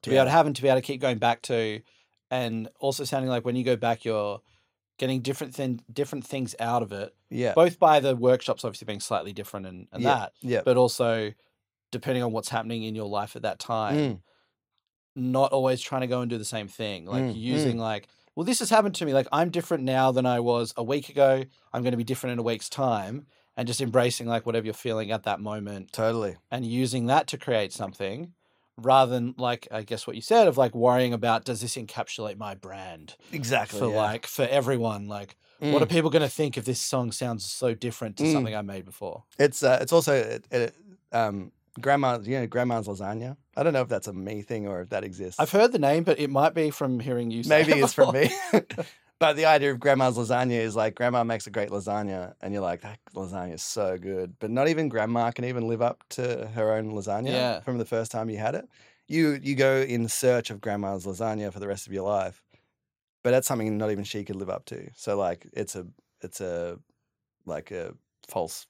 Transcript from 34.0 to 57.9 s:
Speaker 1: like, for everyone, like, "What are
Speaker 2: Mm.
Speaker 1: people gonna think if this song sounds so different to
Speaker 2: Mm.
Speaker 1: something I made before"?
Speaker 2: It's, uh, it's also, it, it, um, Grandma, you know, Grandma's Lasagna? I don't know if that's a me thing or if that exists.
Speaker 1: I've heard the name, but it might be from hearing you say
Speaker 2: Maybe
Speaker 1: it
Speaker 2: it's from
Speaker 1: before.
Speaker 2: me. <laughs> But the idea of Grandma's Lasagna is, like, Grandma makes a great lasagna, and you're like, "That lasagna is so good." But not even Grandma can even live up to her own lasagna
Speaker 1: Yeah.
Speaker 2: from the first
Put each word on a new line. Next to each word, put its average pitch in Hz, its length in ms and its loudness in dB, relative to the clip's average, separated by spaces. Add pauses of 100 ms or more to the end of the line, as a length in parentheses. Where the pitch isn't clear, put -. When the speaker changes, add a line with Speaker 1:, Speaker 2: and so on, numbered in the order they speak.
Speaker 1:
like, 107 240 -2
for - 200 -4
everyone, 117 600 0
like, 101 300 -12 (240)
"What 143 220 4
are - 40 4
Speaker 2:
Mm. - 40 -6
Speaker 1:
people 165 200 4
gonna 147 180 4
think 139 300 -2
if 113 60 -8
this 123 160 -2
song 123 320 -2
sounds 117 360 -6
so 120 260 -2
different 110 420 -8
to 147 80 0
Speaker 2:
Mm. 156 80 4
Speaker 1:
something 117 240 0
I 104 60 -4
made 98 220 -8
before"? 95 380 -12 (160)
Speaker 2:
It's, 139 240 4
uh, 131 180 6
it's - 120 -2
also, 160 240 6
it, 113 340 -2
it, 120 240 0 (380)
um, 104 400 -2 (280)
Grandma, 131 440 2
you 127 160 -2
know, 117 80 -2
Grandma's 117 400 -2
Lasagna? 107 480 -8 (200)
I 135 60 0
don't 160 100 4
know 131 100 2
if 120 60 -2
that's 107 200 -4
a 101 40 -10
me 101 300 -8
thing 107 240 -6
or 92 140 -6
if 90 80 -10
that 101 160 -4
exists. 92 360 -8
Speaker 1:
I've 156 120 0
heard 220 180 6
the 247 80 -2
name, 151 240 4
but 165 160 2
it 147 120 -2
might 147 240 4
be 156 160 2
from 131 280 -2
hearing 120 320 -4
you 117 140 -4
say 156 160 8
Speaker 2:
Maybe 156 140 6
Speaker 1:
it 139 100 6
Speaker 2:
it's - 100 2
from 139 120 8
Speaker 1:
before. 135 160 4
Speaker 2:
me. 147 80 6 (220)
<laughs> 214 120 6 (560)
But 151 160 6
the 160 100 2
idea 143 240 8
of 127 80 -2
Grandma's 131 400 4
Lasagna 123 400 2
is, 113 160 0
like, 110 220 0
Grandma 120 260 2
makes 113 240 -2
a 110 40 -14
great 101 200 -2
lasagna, 101 720 -4
and 98 100 -6
you're 101 120 -4
like, 85 180 -4
"That 107 160 -16 (160)
lasagna 90 400 -8
is - 80 -12
so 95 340 -2
good." 92 440 -6
But 110 100 -6
not 131 180 0
even 160 200 0
Grandma 117 420 0
can 123 140 -8
even 123 240 -4
live 117 120 -2
up 120 300 0
to 123 380 -4
her 110 240 0
own 110 200 -2
lasagna 104 380 -4
Speaker 1:
Yeah. 123 300 0
Speaker 2:
from 123 180 -4
the 113 60 -2
first 113 260 -2